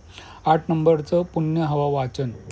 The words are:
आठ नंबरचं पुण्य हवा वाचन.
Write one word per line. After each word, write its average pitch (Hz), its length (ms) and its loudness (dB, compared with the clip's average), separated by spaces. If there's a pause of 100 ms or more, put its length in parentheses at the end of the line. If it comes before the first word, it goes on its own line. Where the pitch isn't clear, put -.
(460)
आठ 160 240 4
नंबरचं 160 540 2
पुण्य 160 380 -2
हवा 147 240 0
वाचन. 135 460 -2 (200)